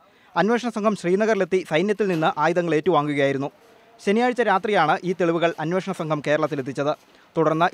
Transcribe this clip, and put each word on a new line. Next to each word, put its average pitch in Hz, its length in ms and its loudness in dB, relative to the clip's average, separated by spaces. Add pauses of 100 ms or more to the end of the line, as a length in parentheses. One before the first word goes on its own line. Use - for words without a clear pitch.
(340)
അന്വേഷണ 220 420 0
സംഘം 208 240 0
ശ്രീനഗറിലെത്തി 190 600 0 (100)
സൈന്യത്തിൽ 202 420 0
നിന്ന് 160 180 0 (140)
ആയുധങ്ങൾ 170 340 0
ഏറ്റുവാങ്ങുകയായിരുന്നു. 143 720 0 (540)
ശനിയാഴ്ച 240 460 0
രാത്രിയാണ് 185 440 2 (140)
ഈ - 100 0
തെളിവുകൾ 170 320 2 (120)
അന്വേഷണ 180 360 -4
സംഘം 156 280 -4
കേരളത്തിലെത്തിച്ചത്. 143 680 -2 (440)
തുടർന്ന് 160 380 2